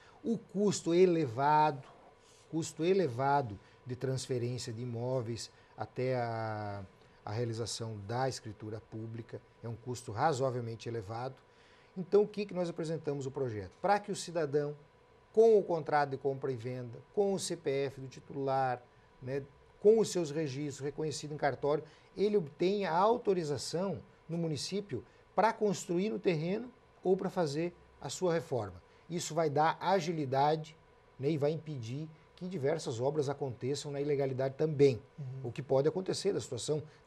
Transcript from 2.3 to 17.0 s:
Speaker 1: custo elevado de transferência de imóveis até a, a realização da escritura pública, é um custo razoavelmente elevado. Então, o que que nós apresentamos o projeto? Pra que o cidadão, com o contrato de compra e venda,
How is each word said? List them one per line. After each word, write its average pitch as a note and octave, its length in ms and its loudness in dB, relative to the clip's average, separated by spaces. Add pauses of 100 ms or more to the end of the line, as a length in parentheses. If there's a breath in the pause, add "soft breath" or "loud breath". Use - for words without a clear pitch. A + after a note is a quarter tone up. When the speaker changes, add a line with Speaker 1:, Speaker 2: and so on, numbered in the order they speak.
Speaker 1:
custo D#3 340 -4
elevado C#3 760 2 (280 loud breath)
de B2 100 -6
transferência B2 760 -4
de A2+ 120 -8
imóveis A#2+ 680 -4 (280 loud breath)
até B2+ 380 -2
a, A2 680 -4 (400 loud breath)
a G#2 80 -6
realização A2+ 640 -4 (100)
da B2 220 -2
escritura G#2+ 640 -10
pública, A2+ 500 -10 (220)
é A2+ 60 -8
um A#2 60 -6
custo A#2+ 380 -10
razoavelmente B2 800 -2
elevado. A#2 460 -8 (600 loud breath)
Então, G3+ 280 4
o G#3 40 -2
que G#3 160 -6
que G3 80 -10
nós F3 160 -2
apresentamos D#3+ 560 -4
o C3 60 -4
projeto? A2 500 -4
Pra G3+ 180 4
que G3+ 140 -6
o E3 40 -4
cidadão, D3 600 -2 (560)
com A3 260 8
o F#3+ 40 6
contrato D3 480 2
de C3+ 80 -4
compra C3+ 340 -2
e B2 40 -4
venda, B2 420 -8 (160)